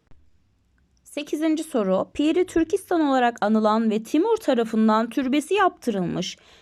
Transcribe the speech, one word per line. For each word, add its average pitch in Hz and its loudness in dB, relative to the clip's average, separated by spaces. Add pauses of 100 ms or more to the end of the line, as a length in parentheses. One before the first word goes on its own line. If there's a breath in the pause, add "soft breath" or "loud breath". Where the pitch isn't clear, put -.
(1040)
Sekizinci 311 -4
soru. 190 -2
Piri 320 0
Türkistan 330 -2
olarak 254 2
anılan 220 2
ve 208 -2
Timur 415 0
tarafından 226 0
türbesi 285 -2
yaptırılmış 202 -2 (240 soft breath)